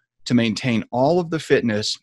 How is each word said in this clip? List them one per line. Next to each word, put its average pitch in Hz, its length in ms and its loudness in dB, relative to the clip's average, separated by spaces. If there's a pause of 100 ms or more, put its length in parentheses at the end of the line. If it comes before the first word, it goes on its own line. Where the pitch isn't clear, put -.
(260)
to 123 80 0
maintain 117 560 0
all 143 280 2
of 170 120 -4
the 160 100 -4
fitness 107 640 0